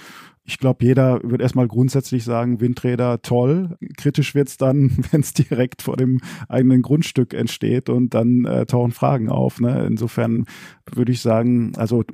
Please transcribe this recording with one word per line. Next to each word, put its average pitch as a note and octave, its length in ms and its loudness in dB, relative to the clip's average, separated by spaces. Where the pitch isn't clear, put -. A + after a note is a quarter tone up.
ich - 140 -14
glaub, B2+ 240 0
jeder B2+ 400 4
wird A#2+ 180 -2
erstmal B2+ 280 0
grundsätzlich B2+ 560 0
sagen, A#2+ 360 -2
Windräder B2 600 -2
toll. D3+ 540 0
Kritisch - 380 -2
wird's C#3+ 220 0
dann, C3+ 340 2
<laughs> - 220 -2
wenn's D3+ 220 0
direkt - 480 0
vor - 140 -6
dem B2+ 240 0
eigenen B2+ 340 4
Grundstück C3+ 500 0
entsteht A2+ 560 -2
und B2 240 0
dann, A#2+ 320 2
äh, - 220 -2
tauchen A#2+ 240 0
Fragen C3+ 380 0
auf, B2+ 320 -2
ne? A#2+ 260 0
Insofern A2+ 600 -2
würde A#2+ 200 0
ich A#2+ 80 -4
sagen, A#2 560 0
also A2 260 0